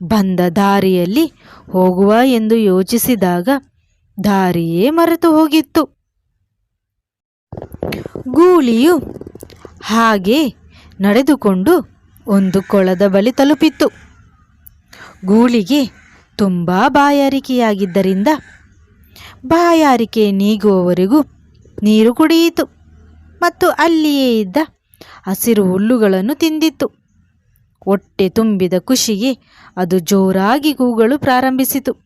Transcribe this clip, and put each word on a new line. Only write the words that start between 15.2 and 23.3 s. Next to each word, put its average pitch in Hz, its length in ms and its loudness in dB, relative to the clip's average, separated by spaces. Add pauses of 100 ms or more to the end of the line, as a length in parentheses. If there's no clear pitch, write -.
ಗೂಳಿಗೆ 233 600 2 (520)
ತುಂಬಾ 185 500 0
ಬಾಯಾರಿಕೆಯಾಗಿದ್ದರಿಂದ 247 1400 0 (1160)
ಬಾಯಾರಿಕೆ 277 840 2
ನೀಗುವವರೆಗೂ 196 920 0 (600)
ನೀರು 220 300 4
ಕುಡಿಯಿತು 330 680 0 (600)